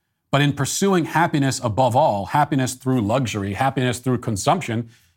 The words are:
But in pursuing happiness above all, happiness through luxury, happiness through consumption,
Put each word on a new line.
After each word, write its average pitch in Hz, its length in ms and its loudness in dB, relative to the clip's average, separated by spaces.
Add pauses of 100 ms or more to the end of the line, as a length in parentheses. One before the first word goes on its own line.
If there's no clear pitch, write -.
(300)
But 139 100 4
in 143 140 2
pursuing 170 520 0
happiness 147 560 0
above 120 320 0
all, 117 320 2
happiness 143 480 0
through 131 280 0
luxury, 104 520 -2
happiness 127 440 -2
through 127 200 -2
consumption, 117 680 -2 (280)